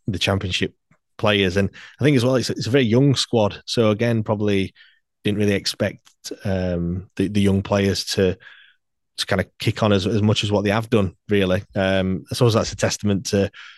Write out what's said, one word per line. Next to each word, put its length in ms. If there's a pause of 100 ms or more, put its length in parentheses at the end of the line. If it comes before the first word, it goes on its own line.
the 120
Championship 560 (420)
players. 400
And 140 (300)
I 40
think 120
as 80
well, 120
it's, 140
it's 160
a 40
very 140
young 300
squad. 520
So 240
again, 320
probably 520 (500)
didn't 140
really 160
expect, 480 (420)
um, 720
the, 120
the 120
young 220
players 420
to, 320 (800)
to 100
kinda 180 (160)
kick 220
on 100
as, 140
as 160
much 200
as 80
what 140
they 60
have 200
done, 240 (140)
really. 340 (140)
Um, 540
I 40
suppose 200
that's 180
a 40
testament 500
to 240 (280)